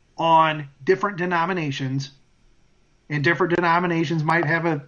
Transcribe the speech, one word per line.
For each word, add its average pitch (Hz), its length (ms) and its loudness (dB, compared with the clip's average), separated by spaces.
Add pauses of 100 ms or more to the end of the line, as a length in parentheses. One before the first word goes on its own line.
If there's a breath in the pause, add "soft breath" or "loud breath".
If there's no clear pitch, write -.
(160)
on 160 520 2 (140)
different 190 360 0
denominations, 160 920 -4 (1000)
and 147 120 -4
different 170 320 2
denominations 170 720 0
might 160 220 0
have 165 180 0
a 156 240 -2